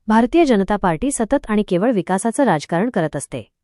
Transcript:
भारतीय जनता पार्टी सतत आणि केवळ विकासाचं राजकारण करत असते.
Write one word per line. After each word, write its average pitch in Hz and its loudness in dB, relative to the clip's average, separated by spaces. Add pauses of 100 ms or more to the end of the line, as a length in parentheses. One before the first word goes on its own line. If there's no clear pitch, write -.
भारतीय 240 4
जनता 208 2
पार्टी 202 -2
सतत 247 -2
आणि 214 2
केवळ 196 0
विकासाचं 202 -2
राजकारण 180 0
करत 160 -2
असते. 135 -10 (160)